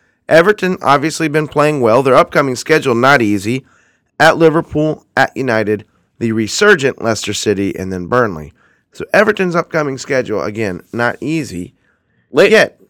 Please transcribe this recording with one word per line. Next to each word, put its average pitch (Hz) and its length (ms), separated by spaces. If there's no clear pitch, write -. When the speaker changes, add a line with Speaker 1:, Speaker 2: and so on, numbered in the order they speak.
Speaker 1:
Everton 185 540
obviously 147 460
been 151 200
playing 151 340
well. 117 200
Their 127 140
upcoming 143 400
schedule, 131 400
not 131 260
easy. 104 420
At 147 180
Liverpool, 156 680
at - 180
United, 110 500
the 117 120
resurgent 135 720
Leicester 107 300
City, 101 440
and 95 140
then 90 160
Burnley. 98 460
So - 100
Everton's 190 440
upcoming 151 400
schedule, 120 440
again, 101 420
not 117 260
easy. 110 540
Speaker 2:
Late 196 200
Speaker 1:
Yet, 196 280